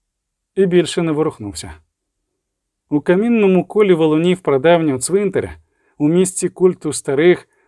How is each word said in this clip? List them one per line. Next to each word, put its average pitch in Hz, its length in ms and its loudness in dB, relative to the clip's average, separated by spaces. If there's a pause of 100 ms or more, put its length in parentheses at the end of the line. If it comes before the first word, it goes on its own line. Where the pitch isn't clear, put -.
(560)
І 196 100 2
більше 175 360 0
не 160 100 -2
ворухнувся. 110 640 -6 (1160)
У 147 120 -2
камінному 190 640 2
колі 202 280 2
валунів 160 460 0
прадавнього 151 600 0
цвинтаря, 160 560 -4 (420)
у 147 100 0
місці 185 420 0
культу 175 440 -2
старих, 151 540 0 (200)